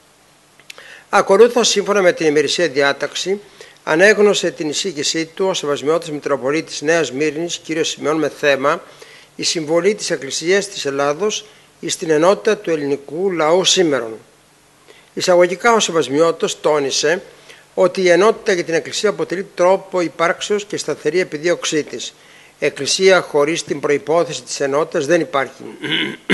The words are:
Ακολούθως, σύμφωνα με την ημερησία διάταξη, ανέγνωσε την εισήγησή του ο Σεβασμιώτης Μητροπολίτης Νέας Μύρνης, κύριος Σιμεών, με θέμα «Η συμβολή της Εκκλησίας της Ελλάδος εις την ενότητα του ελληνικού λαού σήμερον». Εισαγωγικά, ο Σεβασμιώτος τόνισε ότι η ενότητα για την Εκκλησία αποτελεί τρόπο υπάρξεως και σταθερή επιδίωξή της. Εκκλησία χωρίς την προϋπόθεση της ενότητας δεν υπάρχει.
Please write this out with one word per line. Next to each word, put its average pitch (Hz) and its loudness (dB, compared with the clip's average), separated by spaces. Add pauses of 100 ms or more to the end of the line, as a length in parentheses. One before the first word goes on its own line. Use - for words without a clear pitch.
(1080)
Ακολούθως, 208 4
σύμφωνα 202 0
με 175 6
την 165 0
ημερησία 151 2
διάταξη, 139 -2 (440)
ανέγνωσε 190 4
την 156 -6
εισήγησή 156 -4
του 190 -4
ο 185 0
Σεβασμιώτης 151 -2
Μητροπολίτης 143 -4
Νέας 156 0
Μύρνης, 156 -4
κύριος 160 -4
Σιμεών, 143 -2
με 151 -2
θέμα 143 0 (540)
«Η 156 -10
συμβολή 170 0
της - -8
Εκκλησίας 165 -2
της - -10
Ελλάδος 147 -2 (340)
εις - -6
την 165 -6
ενότητα 190 2
του - -8
ελληνικού 147 -2
λαού 165 2
σήμερον». 127 0 (960)
Εισαγωγικά, 180 4
ο 220 4
Σεβασμιώτος 165 0
τόνισε 151 0 (520)
ότι 185 2
η 180 4
ενότητα 202 4
για 175 -2
την 165 -6
Εκκλησία 165 -2
αποτελεί 170 -6
τρόπο 185 2
υπάρξεως 180 -2
και 156 -8
σταθερή 156 -2
επιδίωξή 160 -2
της. - -10 (460)
Εκκλησία 175 2
χωρίς 156 0
την 151 -6
προϋπόθεση 147 -2
της - -10
ενότητας 147 -2
δεν 165 2
υπάρχει. 131 -4 (720)